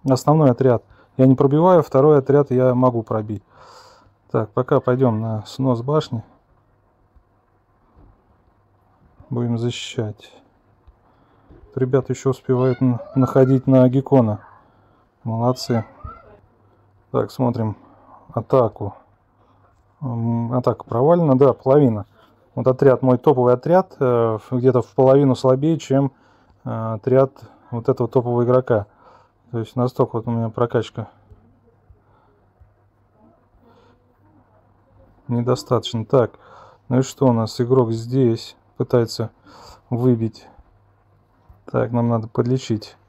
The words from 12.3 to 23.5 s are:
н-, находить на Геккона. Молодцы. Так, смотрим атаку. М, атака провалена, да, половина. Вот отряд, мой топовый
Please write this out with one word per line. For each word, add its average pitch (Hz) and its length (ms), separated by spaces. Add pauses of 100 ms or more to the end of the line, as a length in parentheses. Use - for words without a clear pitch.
н-, 123 180 (160)
находить 131 500
на 131 240
Геккона. 123 520 (840)
Молодцы. 117 600 (1300)
Так, 110 200
смотрим 113 440 (560)
атаку. 110 640 (1080)
М, 117 520
атака 123 300
провалена, 147 520
да, 131 180
половина. 131 520 (500)
Вот 123 120
отряд, 131 340
мой 127 160
топовый 123 360